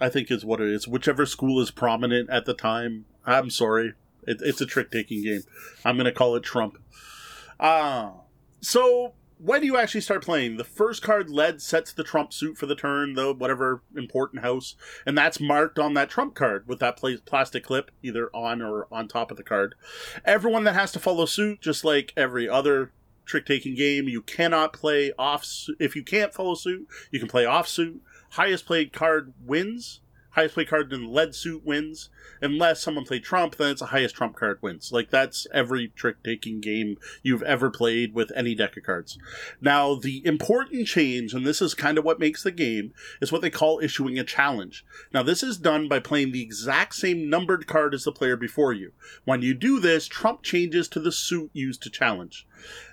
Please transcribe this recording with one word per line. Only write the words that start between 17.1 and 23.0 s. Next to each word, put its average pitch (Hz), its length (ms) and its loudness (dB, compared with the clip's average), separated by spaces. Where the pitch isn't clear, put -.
plastic 135 400 0
clip 127 260 -2
either 117 320 -4
on 117 280 -4
or 107 300 -6
on 113 160 -6
top 117 240 -4
of 104 60 -14
the 98 60 -16
card. 101 320 0
Everyone 214 380 4
that 208 120 4
has 196 180 2
to 175 60 -8
follow 165 260 2
suit, 208 360 -2
just 151 220 -2
like 147 340 2
every 123 300 0
other 135 440 2